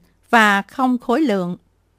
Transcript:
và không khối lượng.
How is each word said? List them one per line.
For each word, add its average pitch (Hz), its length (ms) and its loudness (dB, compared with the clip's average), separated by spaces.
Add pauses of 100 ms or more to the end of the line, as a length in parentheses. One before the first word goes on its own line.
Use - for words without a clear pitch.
(300)
và 208 320 2
không 254 360 -4
khối 240 240 -2
lượng. 196 360 -2 (420)